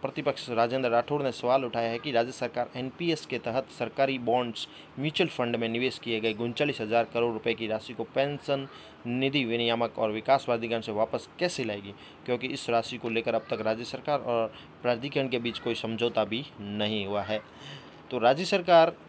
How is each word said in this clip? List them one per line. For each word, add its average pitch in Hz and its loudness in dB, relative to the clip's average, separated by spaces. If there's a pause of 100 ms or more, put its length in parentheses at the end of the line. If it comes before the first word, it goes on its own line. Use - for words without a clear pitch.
प्रतिपक्ष 135 -4
राजेंद्र 123 2
राठौड़ 120 2
ने 131 0
सवाल 127 2
उठाया 117 -2
है 117 -4
कि 127 -6
राज्य 120 2
सरकार 123 -4
एनपीएस 143 -4
के 127 -6
तहत 117 -2
सरकारी 135 0
बॉन्ड्स, 120 0 (320)
म्यूचुअल 156 0
फंड 120 0
में 117 0
निवेश 117 0
किए 117 -2
गए 110 0
उनचालीस 120 -2
हज़ार 113 2
करोड़ 120 2
रुपये 110 0
की 113 -4
राशि 107 -4
को 113 -6
पेंशन 139 -2 (400)
निधि 135 2
विनियामक 117 0
और 110 2
विकास 120 2
प्राधिकरण 117 0
से 110 -6
वापस 110 0 (120)
कैसे 175 -2
लाएगी, 101 -6 (320)
क्योंकि 123 -2
इस 127 -6
राशि 117 0
को 117 -4
लेकर 113 0
अब 113 0
तक 110 -2
राज्य 110 0
सरकार 135 -2
और 113 0 (300)
प्राधिकरण 131 0
के 120 0
बीच 117 -4
कोई 117 0
समझौता 113 0
भी 113 -4 (160)
नहीं 104 -2
हुआ 101 -2
है। 107 -2 (680)
तो 127 0
राज्य 135 6
सरकार 175 8 (140)